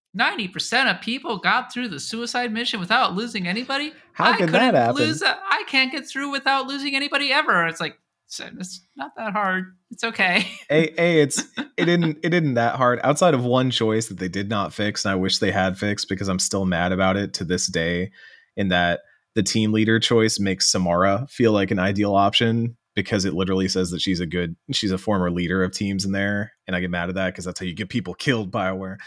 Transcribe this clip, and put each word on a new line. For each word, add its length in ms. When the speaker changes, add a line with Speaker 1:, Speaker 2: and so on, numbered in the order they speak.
Speaker 1:
ninety 340
percent 400
of 120
people 380
got 340
through 160
the 120
suicide 520
mission 280
without 340
losing 340
anybody? 440
Speaker 2:
How 200
Speaker 1:
I 40
Speaker 2:
could 140
that 80
Speaker 1:
couldn't 160
Speaker 2:
happen?" 280
Speaker 1:
lose 200
a, 60
I 180
can't 240
get 160
through 220
without 360
losing 300
anybody 360
ever. 360
It's 120
like, 160
"So 220
it's 220
not 200
that 160
hard. 440
It's 140
okay." 400
<laughs> 120
Speaker 2:
A, 300
A, 220
it's, 160
it 80
didn't, 400
it 60
didn't 240
that 200
hard. 300
Outside 300
of 100
one 260
choice 380
that 100
they 100
did 200
not 260
fix, 300
and 80
I 20
wish 240
they 140
had 260
fixed 300
because 200
I'm 120
still 260
mad 240
about 260
it 180
to 100
this 240
day, 420
in 140
that 320
the 100
team 280
leader 280
choice 400
makes 280
Samara 600
feel 220
like 180
an 80
ideal 380
option 600
because 300
it 80
literally 340
says 220
that 100
she's 200
a 60
good, 300
she's 180
a 80
former 320
leader 320
of 80
teams 360
in 60
there, 400
and 80
I 60
get 100
mad 200
at 60
that 180
'cause 100
that's 160
how 60
you 80
get 160
people 240
killed, 360
BioWare. 460